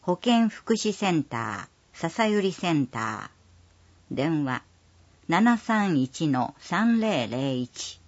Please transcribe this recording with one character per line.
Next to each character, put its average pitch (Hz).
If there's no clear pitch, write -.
保 180
健 233
福 -
祉 214
セ 190
ン 156
タ 110
ー、 -
笹 214
百 208
合 185
セ 175
ン 143
タ 110
ー。 -
電 151
話、 127
七 220
三 202
一 131
の 127
三 226
零 165
零 131
一。 -